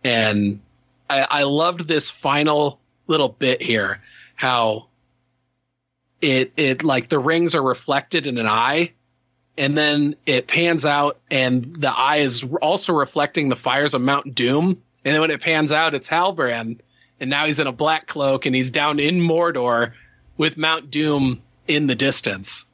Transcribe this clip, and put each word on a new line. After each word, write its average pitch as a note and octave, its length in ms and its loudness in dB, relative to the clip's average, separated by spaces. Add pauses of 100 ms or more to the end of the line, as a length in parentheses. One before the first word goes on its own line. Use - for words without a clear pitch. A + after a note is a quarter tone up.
And G#2 580 0 (480)
I, C#3 200 2
I C#3+ 140 0
loved D#3+ 440 0
this D#3 240 0
final D3 680 0 (280)
little D3 220 2
bit B2 300 0
here, G#2+ 420 -2 (340)
how A#2 500 0 (1400)
it, C3 360 2
it, C3+ 260 0
like, C3 260 0
the D#3 80 2
rings D#3+ 380 2
are C#3+ 80 0
reflected C#3 640 -2
in B2 100 -4
an A2+ 100 -2
eye, C3+ 440 0 (680)
and C#3+ 160 0
then D3 400 2 (120)
it C3+ 200 0
pans E3 380 0
out, C#3+ 340 0 (120)
and B2+ 480 0
the D3 100 0
eye C3+ 280 0
is C3+ 280 -2 (160)
also F3+ 320 0
reflecting D3 560 0
the B2 60 0
fires C#3 400 0
of B2 80 0
Mount C#3 320 -2
Doom. D3 440 2 (240)
And C#3+ 120 0
then D3+ 60 2
when D#3+ 100 0
it C#3+ 100 -4
pans D#3 300 0
out, D#3 240 2
it's C3 120 -6
Halbrand, B2+ 720 -2 (400)
and C3 120 -6
now D3 160 0
he's D3+ 120 -2
in D3 60 2
a C3+ 60 -2
black D3+ 340 -2
cloak, C3+ 400 -2
and C3 100 0
he's B2+ 140 0
down D3 300 0
in D3+ 160 0
Mordor C#3 800 0 (440)
with D#3 200 0
Mount D#3+ 340 -2
Doom C#3+ 500 0 (260)
in D3 200 2
the B2+ 80 2
distance. A2+ 800 -4